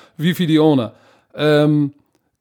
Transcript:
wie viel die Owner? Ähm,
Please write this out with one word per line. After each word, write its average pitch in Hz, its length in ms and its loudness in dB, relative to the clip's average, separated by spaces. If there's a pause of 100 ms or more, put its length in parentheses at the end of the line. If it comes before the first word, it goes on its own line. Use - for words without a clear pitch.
(160)
wie 165 180 -2
viel 180 120 -4
die 156 120 2
Owner? 139 360 0 (400)
Ähm, 147 600 0 (460)